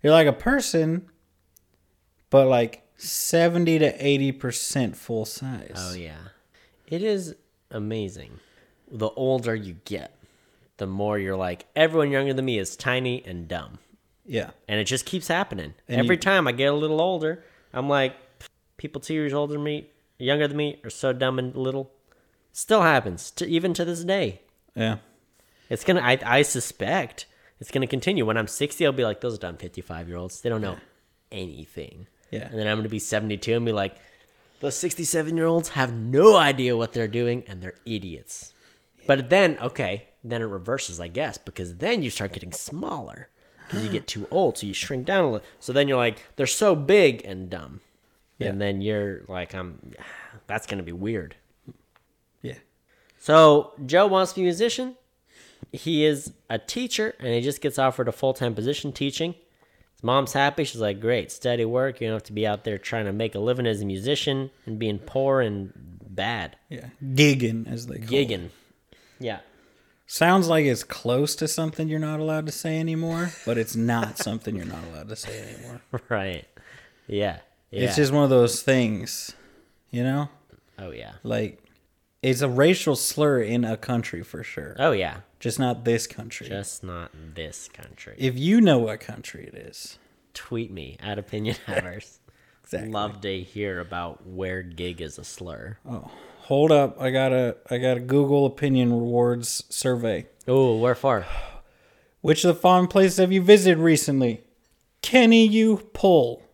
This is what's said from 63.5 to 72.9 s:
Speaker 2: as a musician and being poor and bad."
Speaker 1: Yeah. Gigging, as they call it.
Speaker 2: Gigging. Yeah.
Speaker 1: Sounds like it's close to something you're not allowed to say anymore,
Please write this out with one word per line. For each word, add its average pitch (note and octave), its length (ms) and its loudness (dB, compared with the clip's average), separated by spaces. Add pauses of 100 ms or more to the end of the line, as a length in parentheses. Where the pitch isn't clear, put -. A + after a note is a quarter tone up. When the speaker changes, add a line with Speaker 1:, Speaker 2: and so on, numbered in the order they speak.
Speaker 2:
as G#2+ 160 0
a - 20 -6
musician C3+ 640 -4 (140)
and A2 140 -8
being G#2+ 200 -2
poor C3+ 420 0
and G2+ 320 -4 (360)
bad." G2 480 -6 (120)
Speaker 1:
Yeah. B2+ 180 -14 (280)
Gigging, A#2+ 540 4
as A#2+ 180 -8
they - 100 -12
call A2 80 -12
it. A2+ 60 -12
Speaker 2:
Gigging. A#2 400 -2 (680)
Yeah. A2+ 220 -8 (640)
Speaker 1:
Sounds F3 420 4
like D#3+ 160 4
it's B2+ 200 0
close C3+ 520 -2
to D#3 120 -4
something D#3+ 400 -4
you're D#3 100 -2
not D#3 220 -4
allowed D#3 260 -2
to D3 60 -6
say D#3+ 280 -4
anymore, E3 520 -4 (120)